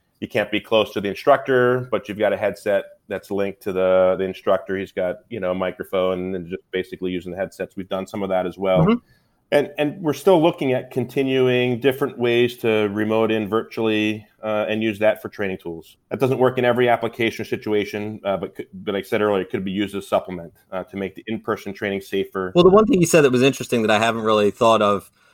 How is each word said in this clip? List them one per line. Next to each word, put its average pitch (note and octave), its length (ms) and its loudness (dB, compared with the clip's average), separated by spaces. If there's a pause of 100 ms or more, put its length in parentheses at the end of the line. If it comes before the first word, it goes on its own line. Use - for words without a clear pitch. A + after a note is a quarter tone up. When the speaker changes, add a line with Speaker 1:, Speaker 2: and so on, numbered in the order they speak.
(200)
Speaker 1:
you G2 80 -8
can't G#2 220 -2
be G#2 100 -2
close G#2+ 320 2
to G#2+ 80 -4
the G2 80 -4
instructor, B2+ 800 2
but G#2 160 -4
you've G2+ 120 -8
got G#2 160 2
a - 20 -2
headset G2+ 480 -2 (240)
that's F#2+ 220 -8
linked G2 320 -4
to G2+ 100 -6
the, F#2 460 4
the F#2+ 60 0
instructor. F#2+ 520 -2
He's F#2+ 160 -8
got, F2+ 280 -4 (100)
you A2+ 100 -10
know, F2+ 120 -2
a - 20 -2
microphone F#2 800 -4
and F2 160 -8
just F#2 120 -8 (100)
basically F#2 380 -6
using F2+ 220 -8
the F2+ 60 -10
headsets. F#2 360 -8
We've F#2+ 140 -10
done F#2+ 180 -6
some G#2 160 -8
of F#2+ 60 -4
that F#2 160 -2
as F2+ 140 -8
well. F#2 260 2
Speaker 2:
Mm-hmm. A#3 140 2 (520)
Speaker 1:
And, - 280 0
and D3 240 -4
we're D3+ 100 0
still F3 300 4
looking D#3 320 2
at B2+ 160 -4
continuing B2+ 920 0
different C3+ 380 0
ways A#2+ 400 2
to G#2+ 340 2
remote A2 380 0
in A2 180 0
virtually, A2 800 -2 (160)
uh, G#2+ 260 -2
and G#2+ 140 -2
use A2 160 -2
that G#2+ 240 2
for G2+ 80 -10
training F#2+ 260 -4
tools. E2 400 -14 (140)
That A2 100 -6
doesn't C3 180 0
work B2+ 200 2
in A#2+ 80 0
every B2 240 2
application A2+ 500 -2
or G#2+ 60 -8
situation, G#2+ 800 -4
uh, G2 100 0
but F2+ 220 -8
c-, A2 160 -10
but F#2+ 180 -8
like G2 140 -4
I - 20 -20
said G#2+ 140 0
earlier, G#2 180 2
it F2+ 80 -6
could G2 160 -6
be G2 60 -4
used G2 240 -4
as G2 100 -8
a - 20 -18
supplement, F2+ 460 -4 (180)
uh, F2+ 140 -8
to - 140 -14
make F#2+ 160 -6
the - 140 -18
in-person G#2+ 440 -6
training G2 300 -6
safer. F#2+ 520 -4
Speaker 2:
Well, F3 100 4
the F#3 40 8
one G#3+ 160 6
thing F#3+ 160 2
you E3 60 4
said D#3+ 160 6
that C3 100 4
was B2 80 2
interesting B2+ 400 0
that A2 100 0
I G#2 80 4
haven't A2+ 260 0
really G#2+ 260 4
thought A2+ 320 4
of, G2+ 280 0 (240)